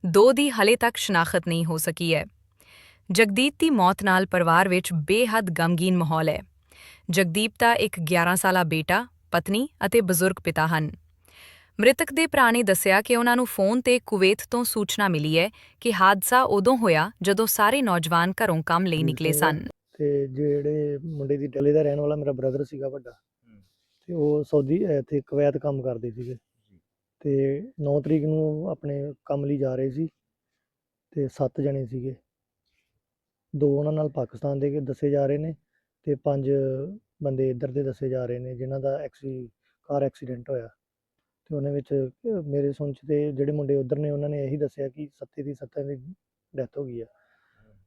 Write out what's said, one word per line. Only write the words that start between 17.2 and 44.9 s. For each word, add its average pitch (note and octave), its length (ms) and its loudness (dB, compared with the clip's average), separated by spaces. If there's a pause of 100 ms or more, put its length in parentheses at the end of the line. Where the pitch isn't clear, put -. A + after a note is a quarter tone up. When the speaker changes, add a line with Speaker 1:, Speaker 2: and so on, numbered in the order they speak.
Speaker 1:
ਜਦੋਂ G3 240 2
ਸਾਰੇ A3 360 2
ਨੌਜਵਾਨ F3 520 2 (100)
ਘਰੋਂ E3 220 2
ਕੰਮ F3 200 2
ਲਈ D#3+ 180 0
ਨਿਕਲੇ D#3 280 0
Speaker 2:
ਸਿੰਘ D3+ 200 2
Speaker 1:
ਸਨ। - 160 -6 (300)
Speaker 2:
ਤੇ C#3+ 300 0
ਜਿਹੜੇ D3 680 -2
ਮੁੰਡੇ C#3+ 400 -4
ਦੀ C#3 100 -4
ਡੱਲੇ C#3 260 2
ਦਾ D#3 80 6
ਰਹਿਣ C#3+ 180 0
ਵਾਲਾ D3 160 0
ਮੇਰਾ C#3+ 160 -4
ਬ੍ਰਦਰ C3 320 -2
ਸੀਗਾ C3+ 260 -8
ਵੱਡਾ, B2+ 220 -14
Speaker 3:
ਹੂੰ। A2 500 -20 (460)
Speaker 2:
ਤੇ F3 60 -10
ਉਹ D3+ 300 0
ਸਾਊਦੀ, D#3 440 2
ਅਹ, E3+ 40 0
ਇੱਥੇ C#3 300 -2
ਕੁਵੈਤ C#3+ 360 0
ਕੰਮ C#3 240 -4
ਕਰਦੇ A#2+ 300 -6
ਸੀਗੇ। A#2+ 220 -12
Speaker 3:
ਜੀ। - 460 -20 (400)
Speaker 2:
ਤੇ C#3 440 0 (180)
ਨੌ C#3+ 200 2
ਤਰੀਕ D3 220 2
ਨੂੰ D#3 460 0
ਆਪਣੇ C#3+ 440 -8 (120)
ਕੰਮ C#3+ 200 -2
ਲਈ C#3+ 120 0
ਜਾ C3 180 -2
ਰਹੇ C3+ 140 -2
ਸੀ D3+ 180 -4 (1040)
ਤੇ C#3 160 -4
ਸੱਤ C3 340 -4
ਜਣੇ C#3 240 -2
ਸੀਗੇ। B2 300 -8 (1400)
ਦੋ C#3+ 240 2
ਉਹਨਾਂ D3+ 120 -2
ਨਾਲ D#3 180 -2
ਪਾਕਿਸਤਾਨ C#3 500 -6
ਦੇ C#3+ 200 -2
ਦੱਸੇ C#3 300 -4
ਜਾ C#3 160 0
ਰਹੇ C#3+ 120 -2
ਨੇ D#3 180 -6 (480)
ਤੇ D3 120 -2
ਪੰਜ C#3 360 -2 (720)
ਬੰਦੇ C3+ 260 0
ਇੱਧਰ B2+ 220 -6
ਦੇ C#3 120 -4
ਦੱਸੇ C3+ 260 -6
ਜਾ B2+ 160 -4
ਰਹੇ B2 140 -6
ਨੇ, B2+ 160 -10
ਜਿਨ੍ਹਾਂ C3 240 -8
ਦਾ C3+ 180 -4
ਐਕਸੀ-, C3 520 -12 (340)
ਕਾਰ C#3+ 200 -2
ਐਕਸੀਡੈਂਟ B2+ 460 -8
ਹੋਇਆ। A#2+ 180 -6 (800)
ਤੇ D#3 100 -8
ਉਹਨਾਂ C#3+ 160 -4
ਵਿੱਚ, C#3 380 -4 (160)
ਅਹ, G#3+ 160 -4
ਮੇਰੇ C#3+ 300 -2
ਸੁਣ C#3+ 220 -6
'ਚ - 140 -14
ਤੇ D3 240 0
ਜਿਹੜੇ C#3 200 -2
ਮੁੰਡੇ C#3+ 240 -2
ਉੱਧਰ C3+ 240 -2
ਨੇ, D3+ 100 -2
ਉਹਨਾਂ D3 200 -4
ਨੇ D3 160 -4
ਇਹੀ C#3 120 -4
ਦੱਸਿਆ C#3 320 -6
ਕਿ D3+ 200 -14 (100)